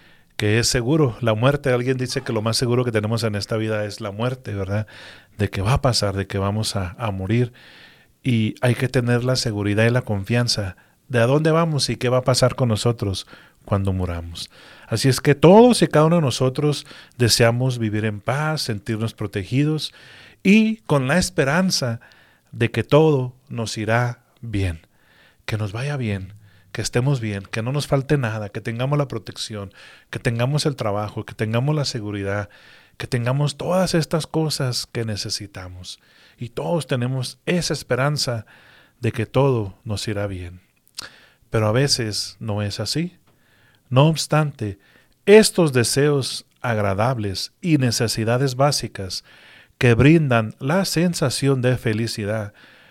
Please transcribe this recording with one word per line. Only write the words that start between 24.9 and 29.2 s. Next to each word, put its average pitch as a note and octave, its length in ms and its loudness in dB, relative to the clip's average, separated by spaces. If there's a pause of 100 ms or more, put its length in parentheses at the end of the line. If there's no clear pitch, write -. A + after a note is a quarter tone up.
que A2 120 -4
nos G#2 160 -4
vaya C#3 240 -6
bien, G2+ 420 -6 (320)
que A2 120 -6
estemos B2+ 360 0
bien, G2+ 300 -6
que A2 140 -4
no B2 80 -4
nos C#3+ 160 -4
falte C#3+ 320 0
nada, G#2+ 300 -4
que G#2+ 120 -10
tengamos A#2+ 380 -2
la C#3+ 80 0
protección, G#2 640 -10 (380)